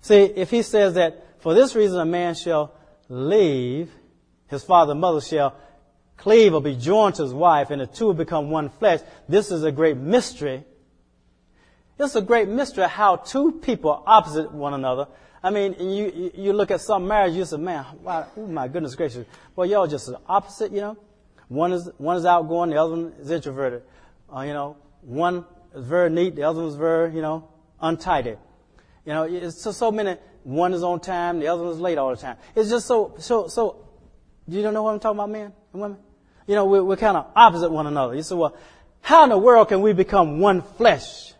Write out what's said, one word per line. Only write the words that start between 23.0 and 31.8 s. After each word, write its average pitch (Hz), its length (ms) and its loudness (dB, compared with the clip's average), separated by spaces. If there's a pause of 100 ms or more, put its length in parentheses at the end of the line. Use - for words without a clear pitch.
is 143 120 -10
introverted. 135 500 -6 (500)
Uh, 135 100 -12
you 147 120 -10
know, 147 240 -10 (240)
one 170 440 -4 (280)
is 135 100 -16
very 165 280 0
neat, 170 240 -2
the 147 80 -6
other 160 180 -2
one's 151 140 -8
very, 165 400 -2
you 160 80 -6
know, 160 260 -8 (320)
untidy. 160 540 -4 (680)
You 151 100 -10
know, 160 100 -2
it's 175 360 -8
so, 214 120 -8
so 226 200 -2
many, 208 260 -4 (260)
one 175 320 -2
is 170 80 -4
on 175 160 -2
time, 175 400 -4
the 147 80 -4
other 170 160 -2
one's 165 160 -8
late 175 180 -2